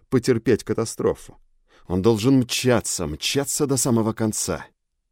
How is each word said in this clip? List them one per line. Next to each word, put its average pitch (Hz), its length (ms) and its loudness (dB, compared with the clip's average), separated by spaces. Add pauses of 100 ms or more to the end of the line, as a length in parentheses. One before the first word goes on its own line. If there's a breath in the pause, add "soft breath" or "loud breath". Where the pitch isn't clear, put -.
потерпеть 117 540 2
катастрофу. - 760 -4 (500 soft breath)
Он 92 140 -2
должен 117 380 4
мчаться, 120 640 0
мчаться 135 600 -4
до 135 100 0
самого 113 360 0
конца. 104 520 -4 (460)